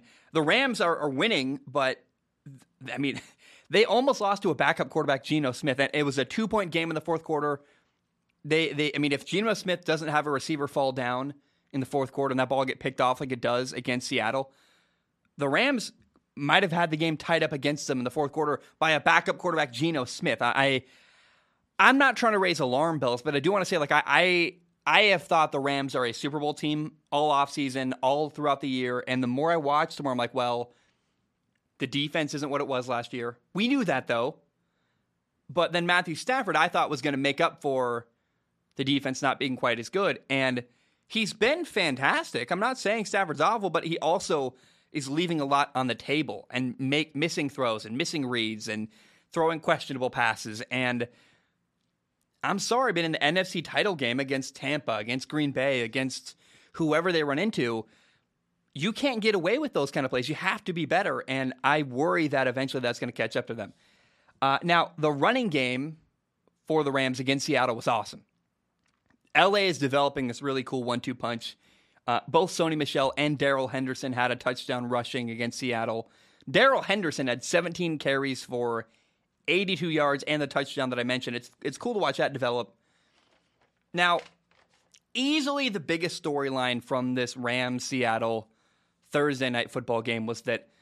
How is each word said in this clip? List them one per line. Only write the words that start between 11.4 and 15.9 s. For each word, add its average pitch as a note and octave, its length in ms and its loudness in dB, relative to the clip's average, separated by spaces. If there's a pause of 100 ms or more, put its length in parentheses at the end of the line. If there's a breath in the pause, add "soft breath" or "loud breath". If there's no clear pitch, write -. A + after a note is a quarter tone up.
in C#3 80 -2
the C3 40 -2
fourth C3+ 280 -2
quarter C#3 180 0
and B2+ 80 0
that C3 80 2
ball C3+ 160 2
get C3 160 -4
picked C3+ 220 -2
off B2+ 180 2
like C3 140 -4
it A#2+ 80 -8
does B2 320 0
against B2 340 -4
Seattle, B2+ 460 -2 (840 soft breath)
the C#3 120 0
Rams A3+ 420 2 (460)